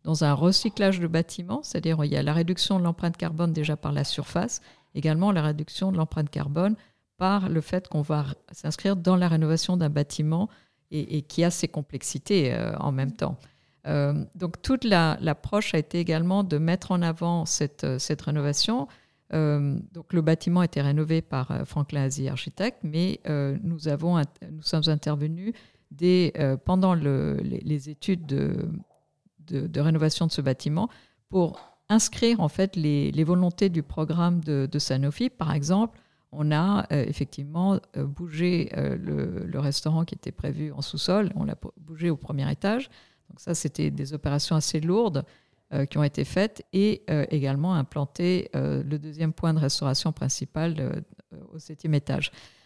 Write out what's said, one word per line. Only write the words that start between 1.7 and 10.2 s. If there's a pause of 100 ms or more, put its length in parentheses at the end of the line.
il
y
a
la
réduction
de
l'empreinte
carbone
déjà
par
la
surface, (320)
également
la
réduction
de
l'empreinte
carbone (420)
par
le
fait
qu'on
va
r-, (160)
s'inscrire
dans
la
rénovation
d'un
bâtiment (420)